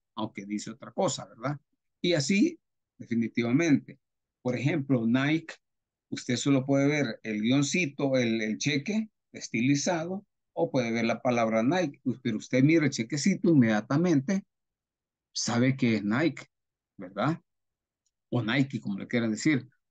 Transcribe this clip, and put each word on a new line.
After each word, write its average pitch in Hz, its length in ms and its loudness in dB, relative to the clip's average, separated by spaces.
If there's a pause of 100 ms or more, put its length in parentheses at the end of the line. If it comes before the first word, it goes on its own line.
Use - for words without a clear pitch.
(140)
aunque 107 320 -8
dice 104 240 -8
otra 113 220 -16
cosa, 175 340 -2
¿verdad? 131 320 -8 (420)
Y 175 140 0
así, 202 440 0 (380)
definitivamente. 117 1000 0 (420)
Por 123 160 -2
ejemplo, 135 480 0
Nike, 139 500 0 (540)
usted - 280 -4
solo 135 280 2
puede 139 220 2
ver 143 380 -2
el 107 180 -4
guioncito, 135 760 0
el, 117 240 2
el 107 180 -4
cheque 147 520 -2 (220)
estilizado, 143 920 -2 (320)
o - 140 -2
puede 117 220 0
ver 113 120 0
la 113 160 -2
palabra 113 440 2
Nike, - 360 0 (220)
pero 113 140 -2
usted 127 260 0
mira 156 220 6
el 143 80 0
chequecito, 151 580 0
inmediatamente 139 960 2 (880)
sabe 123 440 0
que 117 200 2
es 101 80 -4
Nike, 139 420 0 (500)
¿verdad? 101 440 -4 (920)
O 123 100 0
Nike, 120 400 -2
como 98 180 -8
le 98 100 -12
quieran 117 240 0
decir. 147 360 0 (220)